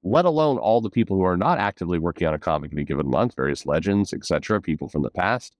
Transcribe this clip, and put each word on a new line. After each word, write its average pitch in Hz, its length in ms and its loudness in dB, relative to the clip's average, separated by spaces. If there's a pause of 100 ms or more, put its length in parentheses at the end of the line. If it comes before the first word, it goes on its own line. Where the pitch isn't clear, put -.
let 139 220 2
alone 151 320 2
all 113 240 2
the 110 80 -4
people 107 260 0
who 95 80 2
are 90 140 2
not 139 200 2
actively 90 420 -2
working 85 280 -2
on 78 60 0
a 76 60 -4
comic 76 320 -2
in 73 80 -4
a 73 40 -2
given 69 260 -2
month, 92 260 0
various 67 300 -2
legends, 90 480 0
et - 120 -10
cetera, 90 360 0
people 78 280 -4
from 76 140 -2
the 60 80 -4
past. 107 480 -2